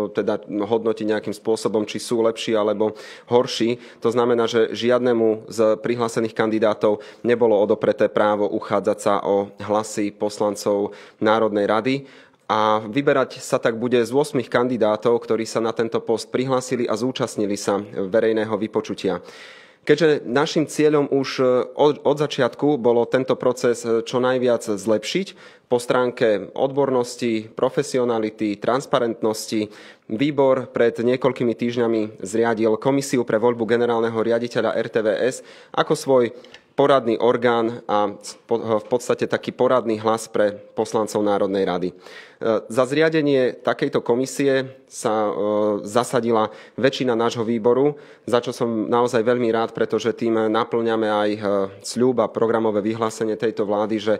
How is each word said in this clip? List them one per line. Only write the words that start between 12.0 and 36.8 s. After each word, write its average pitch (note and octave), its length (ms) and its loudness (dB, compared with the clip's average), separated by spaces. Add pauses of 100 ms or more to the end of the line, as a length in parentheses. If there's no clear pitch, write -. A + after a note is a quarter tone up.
A G#2+ 320 2
vyberať C3+ 560 0
sa - 240 -4
tak A#2 160 0
bude A#2+ 220 2
z A2+ 100 0
ôsmich C#3 400 0
kandidátov, A#2+ 720 2
ktorí A2 240 -2
sa A2+ 160 -4
na A2+ 80 -2
tento A2+ 320 -2
post A2 320 -4
prihlásili B2+ 560 -2
a G#2+ 80 -2
zúčastnili A2+ 560 -2
sa G2+ 300 0
verejného A2 760 0
vypočutia. G2 640 -4 (600)
Keďže D3+ 400 2
našim C#3+ 400 0
cieľom D3+ 480 2
už, C3+ 320 0
e, B2+ 320 2
od, C#3+ 320 4
od D3 80 4
začiatku C#3+ 640 0
bolo A#2 240 4
tento B2+ 320 0
proces, B2 480 0
e, A#2 160 0
čo A#2 160 -4
najviac B2 480 2
zlepšiť G#2+ 720 -2 (320)
po B2 80 2
stránke A#2+ 800 0
odbornosti, B2 960 -2
profesionality, A#2 1040 0
transparentnosti, A2+ 1120 -2 (400)
výbor C3 640 0
pred A#2 320 2
niekoľkými B2 480 2
týždňami A2+ 720 -2
zriadil A2 560 0
komisiu C3+ 480 0
pre A#2 80 2
voľbu A#2 320 0
generálneho A#2 480 0
riaditeľa A2+ 560 0
R A2+ 160 -2
T - 160 -2
V G#2+ 40 0 (120)
S C3 240 -2 (320)
ako D#3+ 160 0
svoj C3 400 2 (420)
poradný C3 460 2